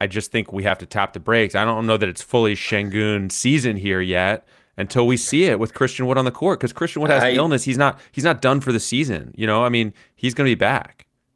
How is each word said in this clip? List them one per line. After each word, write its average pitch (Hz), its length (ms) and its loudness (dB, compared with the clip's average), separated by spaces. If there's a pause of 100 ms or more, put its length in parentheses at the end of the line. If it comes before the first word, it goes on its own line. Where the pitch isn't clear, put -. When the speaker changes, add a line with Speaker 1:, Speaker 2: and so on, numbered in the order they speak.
Speaker 1:
I 101 60 -2
just 98 240 -6
think 113 200 -4
we 95 120 -6
have 98 160 2
to 90 60 -14
tap 98 280 -4
the 95 60 -12
brakes. 107 360 0
I 101 100 2
don't 113 220 -2
know 110 100 2
that 101 120 -2
it's 85 120 -10
fully 110 340 0
Şengün 101 760 -2
season 123 460 0
here 95 240 -2
yet 92 440 0 (320)
until 120 300 0
we 123 100 2
see 147 280 2
it 123 120 2
with 110 160 -4
Christian 131 320 -2
Wood 131 120 0
on 131 80 2
the 123 60 0
court, 175 280 -2
'cause - 140 -4
Christian 165 280 -4
Wood 151 80 0
has 139 140 4
an 123 60 4
Speaker 2:
I 127 40 0
Speaker 1:
illness. 139 300 2
He's 127 140 -2
not, 139 220 2 (120)
he's 135 140 -4
not 165 160 2
done 135 180 4
for 135 120 -2
the 117 80 2
season. 113 560 -4
You 110 120 -2
know, 110 160 2
I 123 60 2
mean, 113 240 0 (220)
he's 127 180 -2
gonna 139 160 2
be 113 60 4
back. - 520 0 (280)